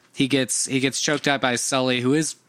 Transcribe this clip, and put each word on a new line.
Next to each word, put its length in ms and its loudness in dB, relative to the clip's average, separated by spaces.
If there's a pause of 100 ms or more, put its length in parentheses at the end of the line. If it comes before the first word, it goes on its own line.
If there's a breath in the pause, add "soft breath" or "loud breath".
(140)
He 140 0
gets, 380 0
he 140 -2
gets 200 -2
choked 260 -2
out 140 2
by 160 0
Sully, 440 0
who 140 2
is 220 0 (120)